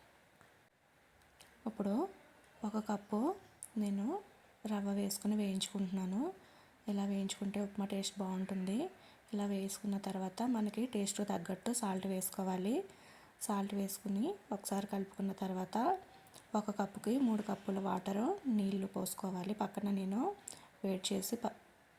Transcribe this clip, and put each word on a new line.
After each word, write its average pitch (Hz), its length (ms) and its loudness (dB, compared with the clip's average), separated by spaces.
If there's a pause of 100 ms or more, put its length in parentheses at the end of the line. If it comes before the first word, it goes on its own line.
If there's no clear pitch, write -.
(1700)
ఇప్పుడు 208 300 0 (640)
ఒక 214 240 -2
కప్పు 208 360 0 (580)
నేను 202 280 0 (580)
రవ్వ 202 300 0
వేసుకుని 202 420 2
వేయించుకుంటున్నాను. 196 840 0 (640)
ఇలా 202 200 0
వేయించుకుంటే 196 540 0
ఉప్మా 202 260 -2
టేస్ట్ 196 320 -2
బాగుంటుంది. 190 640 0 (500)
ఇలా 202 160 0
వేసుకున్న 196 520 0
తర్వాత 190 440 -2
మనకి 220 440 2
టేస్ట్ 202 360 0
తగ్గట్టు 190 500 0
సాల్ట్ 190 340 0
వేసుకోవాలి. 185 680 0 (680)
సాల్ట్ 202 340 0
వేసుకుని 196 500 0 (280)
ఒకసారి 202 340 0
కలుపుకున్న 196 460 -2
తర్వాత 190 440 -2 (760)
ఒక 214 160 2
కప్పుకి 202 480 0
మూడు 220 240 4
కప్పుల 196 380 -2
వాటర్ 196 380 0 (300)
నీళ్లు 196 460 4
పోసుకోవాలి. 190 600 -2
పక్కన 202 360 0
నేను 196 320 2 (560)
వేడి 190 280 0
చేసి 196 300 0
ప-, - 180 -2 (440)